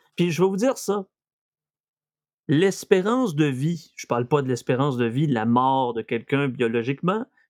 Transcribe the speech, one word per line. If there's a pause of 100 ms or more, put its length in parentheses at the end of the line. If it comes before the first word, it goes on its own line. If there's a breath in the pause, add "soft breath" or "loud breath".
(160)
Puis
je
vais
vous
dire
ça. (1400)
L'espérance
de
vie,
je
parle
pas
de
l'espérance
de
vie,
de
la
mort
de
quelqu'un
biologiquement, (240)